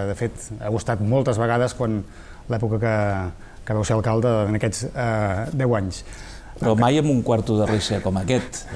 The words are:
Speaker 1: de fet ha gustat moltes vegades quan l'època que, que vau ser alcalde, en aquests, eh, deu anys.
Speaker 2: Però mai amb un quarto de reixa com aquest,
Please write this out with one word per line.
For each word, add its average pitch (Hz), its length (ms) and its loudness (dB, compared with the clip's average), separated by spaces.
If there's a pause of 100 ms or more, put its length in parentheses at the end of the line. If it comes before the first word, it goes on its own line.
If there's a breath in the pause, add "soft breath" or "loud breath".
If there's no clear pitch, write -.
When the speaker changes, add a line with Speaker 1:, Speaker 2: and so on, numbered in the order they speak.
(100)
Speaker 1:
de 95 80 -4
fet - 320 -6 (100)
ha 107 80 -6
gustat 110 320 -2
moltes 117 400 2
vegades 117 320 2
quan 110 300 -2 (500 loud breath)
l'època 110 300 0
que, 113 100 2 (720 loud breath)
que 110 140 -2
vau 107 100 0
ser 110 80 2
alcalde, 113 320 2 (220)
en 107 80 2
aquests, 113 340 -2
eh, 110 540 0 (100)
deu 131 220 2
anys. 95 240 -4 (560 loud breath)
Speaker 2:
Però 113 180 4
mai 127 240 6
amb 151 140 4
un 120 100 4
quarto 110 320 2
de 104 140 4
reixa 104 340 0
com 95 160 0
aquest, - 560 -2